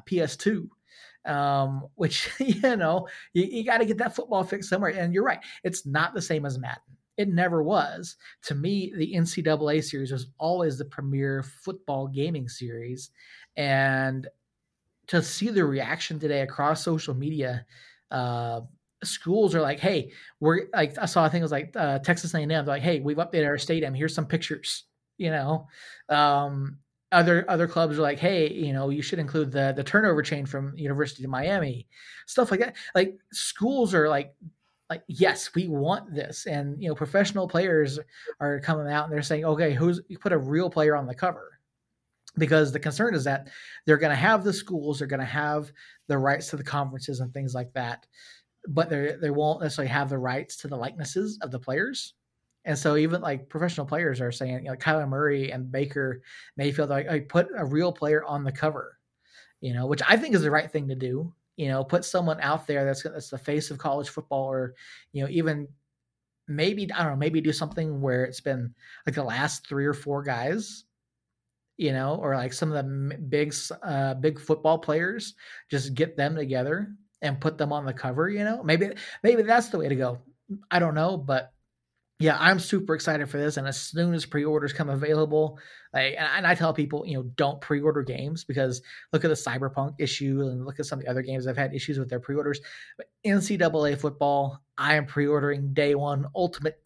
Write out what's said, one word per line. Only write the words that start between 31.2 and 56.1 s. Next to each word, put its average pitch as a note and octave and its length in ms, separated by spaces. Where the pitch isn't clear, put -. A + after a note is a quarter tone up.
of C3 80
Miami," C#3 560
stuff - 240
like G3 80
that. A#3+ 160
Like, F#3+ 240
schools A#3 600
are D3+ 140
like, C#3+ 260
like, E3 160
"Yes, - 480
we F3+ 120
want E3 460
this." - 320
And, C#3+ 340
you F3+ 80
know, D#3 60
professional F#3+ 540
players D#3+ 520
are C#3+ 200
coming D3 340
out D3+ 120
and D#3 80
they're D3 100
saying, D3+ 200
"Okay, D#3 300
who's," F3 340
you F3 120
put F#3+ 140
a D#3+ 40
real D3+ 320
player D3+ 260
on C#3 120
the B2 80
cover. - 400
Because D3+ 340
the C#3+ 80
concern G3+ 360
is C3+ 80
that C#3 260
they're D3+ 120
gonna D3 180
have F#3+ 280
the G3+ 100
schools, D3 460
they're C#3+ 80
gonna C3+ 180
have D3 460
the C#3+ 100
rights C#3 320
to D3+ 80
the C#3 60
conferences C3+ 560
and B2+ 140
things C3+ 220
like B2 180
that, A#2+ 320
but D#3+ 200
they, D3 320
they D3+ 120
won't D3+ 300
necessarily C#3 280
have C#3 200
the C#3 100
rights B2+ 380
to - 100
the C#3 100
likenesses E3 640
of C3 80
the B2 100
players. F3 540
And D3 120
so D3 200
even, D#3+ 240
like, C#3+ 280
professional D#3+ 380
players D3 340
are A#2+ 100
saying, B2+ 320
you C3+ 80
know, B2+ 60
Kyler D#3 320
Murray C#3 420
and B2+ 200
Baker C3+ 500